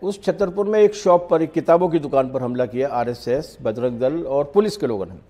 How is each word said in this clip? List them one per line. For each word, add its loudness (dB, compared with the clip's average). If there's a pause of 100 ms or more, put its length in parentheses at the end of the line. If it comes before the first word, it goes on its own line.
उस -6
छतरपुर -2
में 2
एक 6
शॉप 4
पर, 4
एक -2
किताबों 2
की 0
दुकान 0
पर -4
हमला -2
किया -2
आरएसएस, -4
बजरंग -4
दल -2
और 0
पुलिस 0
के -2
लोगों -4
ने। -14 (160)